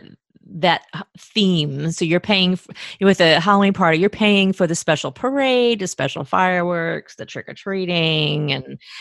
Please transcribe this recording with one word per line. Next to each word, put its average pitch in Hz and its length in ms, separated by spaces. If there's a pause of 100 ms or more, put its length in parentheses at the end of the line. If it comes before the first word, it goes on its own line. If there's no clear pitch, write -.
(480)
that 175 340 (120)
h-, 170 80 (160)
theme. 160 720
So 170 140
you're 170 160
paying 185 320
f-, - 160 (320)
with 190 200
a 160 200
Halloween 202 320
party, 165 260
you're 190 100
paying 196 440
for 175 160
the 165 80
special 147 340
parade, 247 720
the 185 80
special - 340
fireworks, 175 920
the 143 100
trick-or-treating, 156 1300
and, 135 260 (220)